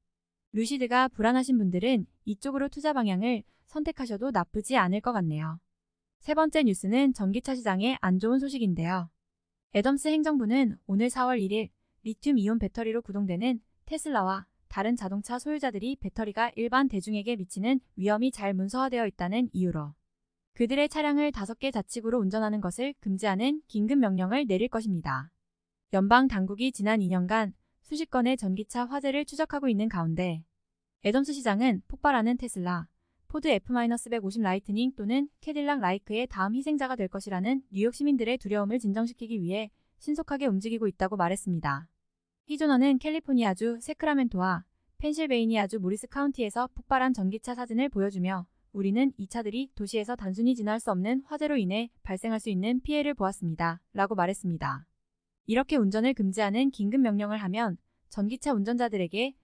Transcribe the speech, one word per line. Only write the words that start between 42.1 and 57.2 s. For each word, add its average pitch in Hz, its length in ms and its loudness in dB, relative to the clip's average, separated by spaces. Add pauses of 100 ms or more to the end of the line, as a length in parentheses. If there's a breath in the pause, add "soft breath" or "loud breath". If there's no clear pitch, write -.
히조너는 277 520 4
캘리포니아주 233 840 0
세크라멘토와 233 840 0 (340)
펜실베이니아주 233 800 0
모리스 196 300 -2
카운티에서 254 680 -2
폭발한 262 380 0
전기차 214 420 -2
사진을 240 360 -2
보여주며 190 580 -2 (240)
"우리는 208 440 2
이 196 120 -10
차들이 233 480 -6
도시에서 214 400 -4
단순히 226 400 0
진화할 214 240 -2
수 233 100 -4
없는 214 360 0
화재로 294 300 -2
인해 214 320 0 (140)
발생할 220 380 -4
수 220 100 -6
있는 214 300 0
피해를 294 340 0
보았습니다."라고 190 1040 -2
말했습니다. 165 720 -2 (580)
이렇게 269 300 2
운전을 220 380 4
금지하는 214 580 2
긴급 214 280 0
명령을 208 380 2